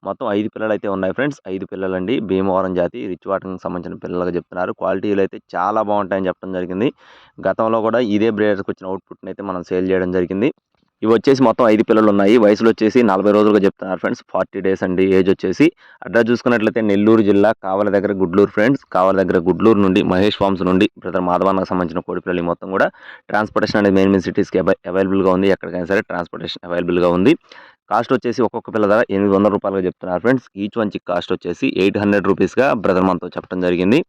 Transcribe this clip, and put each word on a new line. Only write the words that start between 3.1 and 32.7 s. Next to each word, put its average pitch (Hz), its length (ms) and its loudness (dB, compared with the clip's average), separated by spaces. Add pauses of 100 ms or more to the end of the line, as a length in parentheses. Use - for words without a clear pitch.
వాటంకి 92 340 -6
సంబంధించిన 87 360 -10
పిల్లలుగా 90 360 -6
చెప్తున్నారు. 90 380 -6
క్వాలిటీలు 98 500 -2
అయితే - 240 -6
చాలా 101 360 -2
బాగుంటాయని 98 460 -2
చెప్పడం 95 240 -8
జరిగింది. 92 360 -4 (500)
గతంలో 110 420 -2
కూడా 113 280 0
ఇదే 104 220 0
బ్రీడర్కి 104 400 -2
వచ్చిన 95 160 -12
అవుట్‌పుట్‌ని 95 440 -12
అయితే 98 120 -14
మనం 92 200 -8
సేల్ 92 240 -4
చేయడం 92 240 0
జరిగింది. 92 380 -2 (520)
ఇవి 110 100 0
వచ్చేసి 127 320 2
మొత్తం 113 220 2
ఐదు 107 180 4
పిల్లలు 110 260 4
ఉన్నాయి. 101 280 4
వయసులు 107 320 4
వచ్చేసి 110 340 2
నలభై 98 280 2
రోజులుగా 104 300 4
చెప్తున్నారు 95 380 -2
ఫ్రెండ్స్. 113 280 -6
ఫార్టీ 95 340 -4
డేస్ 95 220 -2
అండి 92 200 0 (100)
ఏజ్ 95 160 2
వచ్చేసి. 95 360 0 (360)
అడ్రస్ 113 260 0
చూసుకున్నట్లయితే 117 540 0
నెల్లూరు 107 420 4
జిల్లా 101 260 4 (140)
కావలి 98 280 -2
దగ్గర 101 220 0
గుడ్లూరు 95 380 2
ఫ్రెండ్స్. 127 380 0
కావలి 95 280 2
దగ్గర 92 220 2
గుడ్లూరు 92 400 2
నుండి 98 240 2
మహేష్ 95 360 0
ఫార్మ్స్ 98 260 -2
నుండి 92 220 2 (100)
బ్రదర్ 90 280 -6
మాధవన్నకు 92 460 0
సంబంధించిన 87 300 -4
కోడి 90 220 -10
పిల్లలు 90 200 -4
ఈ 85 40 -4
మొత్తం 85 240 -6
కూడా 113 180 0 (360)
ట్రాన్స్‌పోర్టేషన్ 107 560 -2
అనేది 101 160 2
మెయిన్ 95 160 4
మెయిన్ 92 140 0
సిటీస్‌కి 92 320 -2
అవై-, 92 260 0
అవైలబుల్‌గా 95 460 0
ఉంది. 95 180 2
ఎక్కడికైనా 87 400 -4
సరే 98 140 0
ట్రాన్స్‌పోర్టేషన్ - 640 -10
అవైలబుల్‌గా 87 460 0
ఉంది. 95 220 4 (540)
కాస్ట్ 113 260 -2
వచ్చేసి 120 280 -4
ఒక్కొక్క 113 280 -4
పిల్ల 107 180 0
ధర 104 200 4
ఎనిమిది 98 260 2
వందల 98 180 4
రూపాయలుగా 98 320 -2
చెప్తున్నారు 90 380 -6
ఫ్రెండ్స్. 123 320 0
Each 101 240 -8
one 107 140 -2
కి - 120 -8
కాస్ట్ 87 280 -4
వచ్చేసి 90 440 -4
ఎయిట్ 98 240 0
హండ్రెడ్ 101 280 2
రూపీస్‌గా 98 480 0